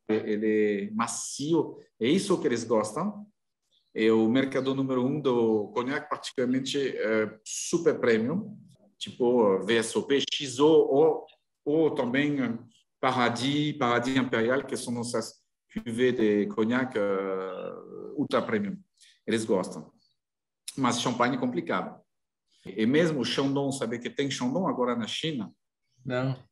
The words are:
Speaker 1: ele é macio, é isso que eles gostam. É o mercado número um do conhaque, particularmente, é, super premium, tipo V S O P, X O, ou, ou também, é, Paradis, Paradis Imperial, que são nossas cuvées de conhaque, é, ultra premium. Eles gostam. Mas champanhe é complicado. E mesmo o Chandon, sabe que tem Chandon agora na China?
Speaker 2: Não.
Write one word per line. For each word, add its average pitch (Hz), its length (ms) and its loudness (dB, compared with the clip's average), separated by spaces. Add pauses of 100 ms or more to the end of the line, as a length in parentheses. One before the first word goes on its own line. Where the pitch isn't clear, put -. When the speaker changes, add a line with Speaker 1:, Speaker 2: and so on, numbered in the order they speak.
Speaker 1:
ele 107 800 2
é - 40 -10
macio, 135 840 -2 (220)
é 113 60 2
isso 175 340 2
que - 60 -2
eles 117 180 0
gostam. 120 600 -2 (680)
É 110 180 4
o 110 160 6
mercado 135 460 0
número 131 300 0
um 147 160 0
do 113 480 2
conhaque, 135 400 -4
particularmente, 131 680 -2
é, 110 680 0
super - 540 0
premium, 123 600 0 (400)
tipo 117 680 2
V 110 100 2
S 113 240 0
O 104 60 -2
P, 139 160 2 (120)
X 127 260 -6
O, 147 100 6
ou, 151 580 4 (380)
ou 151 260 2
também, 139 500 0
é, 117 160 -2 (440)
Paradis, 131 760 0
Paradis 123 400 2
Imperial, 127 480 2
que 123 120 -6
são 120 160 -6
nossas 117 500 -6 (300)
cuvées 120 420 0
de 104 320 4
conhaque, 117 520 0
é, 95 1200 -6
ultra 135 240 0
premium. 101 380 -2 (480)
Eles 113 180 0
gostam. 95 480 -2 (840)
Mas 123 240 0
champanhe 123 360 0
é - 20 -4
complicado. 123 640 -4 (640)
E 110 220 -2
mesmo 151 340 2
o 117 40 -2
Chandon, 139 480 0
sabe 120 260 -4
que 120 100 -8
tem 139 220 -2
Chandon 139 380 -2
agora 123 260 0
na 117 120 -4
China? 139 460 -6 (520)
Speaker 2:
Não. 127 320 -2 (160)